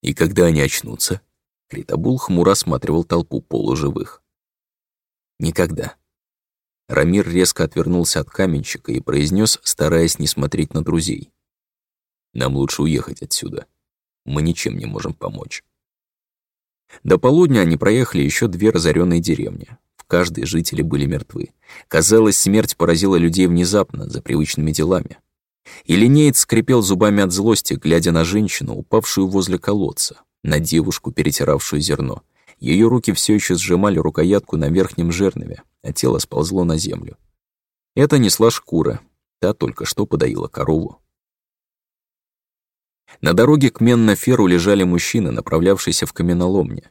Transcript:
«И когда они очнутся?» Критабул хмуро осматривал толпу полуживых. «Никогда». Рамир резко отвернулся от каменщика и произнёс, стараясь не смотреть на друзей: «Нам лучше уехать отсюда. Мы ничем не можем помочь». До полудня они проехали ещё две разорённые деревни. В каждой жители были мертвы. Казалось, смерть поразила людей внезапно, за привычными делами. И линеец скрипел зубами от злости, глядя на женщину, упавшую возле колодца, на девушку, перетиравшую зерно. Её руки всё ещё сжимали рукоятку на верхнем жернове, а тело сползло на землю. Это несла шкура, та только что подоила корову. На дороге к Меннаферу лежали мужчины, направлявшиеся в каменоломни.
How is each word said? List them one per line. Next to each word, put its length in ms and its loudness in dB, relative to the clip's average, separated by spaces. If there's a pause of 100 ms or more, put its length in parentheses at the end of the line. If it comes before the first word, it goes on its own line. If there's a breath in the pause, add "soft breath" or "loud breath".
«И 120 -4
когда 320 2
они 160 2
очнутся?» 600 -4 (460)
Критабул 500 -4
хмуро 340 2
осматривал 520 -2
толпу 380 -4
полуживых. 800 -4 (1160)
«Никогда». 580 -4 (920)
Рамир 400 2
резко 380 0
отвернулся 560 -2
от 80 -8
каменщика 640 -4
и 80 -4
произнёс, 600 0
стараясь 560 0
не 80 -4
смотреть 460 -4
на 80 -4
друзей: 520 -6 (1000)
«Нам 220 -2
лучше 280 -2
уехать 380 -2
отсюда. 440 -10 (600)
Мы 160 -4
ничем 360 -2
не 80 -10
можем 280 -8
помочь». 520 -12 (1400 loud breath)
До 140 4
полудня 440 4
они 160 2
проехали 440 0
ещё 260 0
две 220 2
разорённые 500 2
деревни. 580 -6 (180)
В 100 -20
каждой 400 -2
жители 360 -4
были 240 -2
мертвы. 440 -8 (380 loud breath)
Казалось, 520 4
смерть 380 0
поразила 400 2
людей 300 2
внезапно, 640 0
за 120 -10
привычными 500 -4
делами. 460 -2 (680 loud breath)
И 140 2
линеец 420 6
скрипел 420 2
зубами 420 2
от 100 -2
злости, 400 0
глядя 400 0
на 100 2
женщину, 520 -2
упавшую 520 -2
возле 320 -2
колодца, 640 -4 (220)
на 160 0
девушку, 520 -2
перетиравшую 680 -2
зерно. 420 -4 (360 soft breath)
Её 300 2
руки 220 0
всё 220 0
ещё 220 0
сжимали 440 0
рукоятку 560 0
на 140 -2
верхнем 420 0
жернове, 520 -4 (200)
а 80 -10
тело 280 -2
сползло 440 -4
на 140 0
землю. 400 -8 (800)
Это 220 4
несла 320 4
шкура, 520 -2 (380)
та 140 0
только 320 -6
что 200 -4
подоила 420 -2
корову. 540 -2 (2250 soft breath)
На 120 2
дороге 360 6
к 120 -4
Меннаферу 640 4
лежали 360 4
мужчины, 480 0
направлявшиеся 720 0
в 80 -10
каменоломни. 760 -2